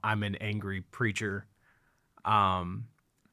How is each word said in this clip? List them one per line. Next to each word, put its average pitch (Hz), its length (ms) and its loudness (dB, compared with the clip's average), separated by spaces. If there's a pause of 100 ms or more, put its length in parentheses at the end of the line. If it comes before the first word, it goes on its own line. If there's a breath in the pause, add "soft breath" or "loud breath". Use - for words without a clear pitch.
I'm 107 200 0
an 101 120 -4
angry 98 460 -4
preacher." 101 640 -4 (800)
Um, 98 600 4 (460)